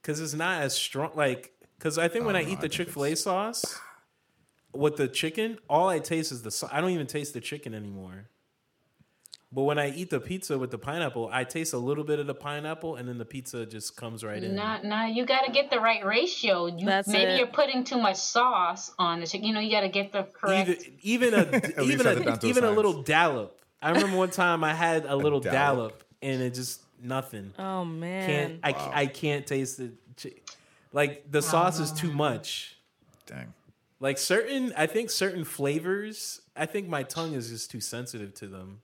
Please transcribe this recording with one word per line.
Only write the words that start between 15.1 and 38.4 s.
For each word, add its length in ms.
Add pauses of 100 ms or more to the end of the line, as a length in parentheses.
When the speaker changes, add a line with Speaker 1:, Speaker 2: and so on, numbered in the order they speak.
Speaker 3:
gotta 260
get 180
the 80
right 280
ratio. 600
You, 200
Speaker 4:
That's 200
Speaker 3:
maybe 260
Speaker 4:
it. 60
Speaker 3:
you're 100
putting 360
too 160
much 160
sauce 840
on 220
the 60
chicken. 200
You 60
know, 80
you 100
gotta 200
get 200
the 120
correct 480
Speaker 1:
Either, 100 (220)
even 320
a, 20
Speaker 2:
<laughs> 160
At 0
least 280
Speaker 1:
even 260
Speaker 2:
have 100
it 60
Speaker 1:
a, 20
Speaker 2:
down 140
to 80
a 20
Speaker 1:
even 160
a 40
Speaker 2:
science. 80
Speaker 1:
little 260
dollop. 560 (240)
I 80
remember 260
one 140
time 340
I 80
had 320
a 80
Speaker 2:
A 40
Speaker 1:
little 240
Speaker 2:
dollop? 120
Speaker 1:
dollop, 520 (180)
and 180
it 140
just 260 (220)
nothing. 560
Speaker 4:
Oh, 260
man. 420
Speaker 1:
Can't, 360
I, 100
Speaker 2:
Wow. 220
Speaker 1:
I 120
can't 400
taste 300
the 140 (260)
chi-, 240 (540)
like, 360
the 120
sauce 360
is 140
too 180
Speaker 3:
Oh. 40
Speaker 1:
much. 640 (480)
Speaker 2:
Dang. 260 (480)
Speaker 1:
Like, 160
certain, 640
I 80
think 240
certain 340
flavors, 960 (160)
I 80
think 240
my 140
tongue 320
is 160
just 200
too 100
sensitive 540
to 120